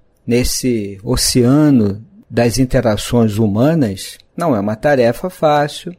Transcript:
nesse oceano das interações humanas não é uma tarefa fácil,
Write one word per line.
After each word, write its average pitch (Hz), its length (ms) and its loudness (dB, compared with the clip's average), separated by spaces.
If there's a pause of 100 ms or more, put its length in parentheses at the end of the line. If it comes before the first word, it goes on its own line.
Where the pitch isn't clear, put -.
(260)
nesse 117 800 -2
oceano 123 1000 2 (240)
das 117 300 0
interações 117 800 0
humanas 113 800 0 (180)
não 160 200 -2
é 104 40 -2
uma 104 160 -4
tarefa 131 540 0
fácil, 151 680 -2